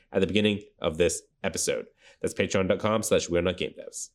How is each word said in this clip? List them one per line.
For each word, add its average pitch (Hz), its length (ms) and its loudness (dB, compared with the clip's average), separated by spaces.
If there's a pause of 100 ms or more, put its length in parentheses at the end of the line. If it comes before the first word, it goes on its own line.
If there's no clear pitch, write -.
(120)
at 98 100 0
the 95 60 4
beginning 104 340 2 (180)
of 80 180 -2
this - 260 2 (200)
episode. - 440 -4 (340)
That's 90 120 -4
patreon 95 360 0
dot 98 100 0
com 107 240 0
slash 87 260 2
we 85 100 2
are - 40 4
not 90 140 0
game - 200 -6
devs. - 380 -14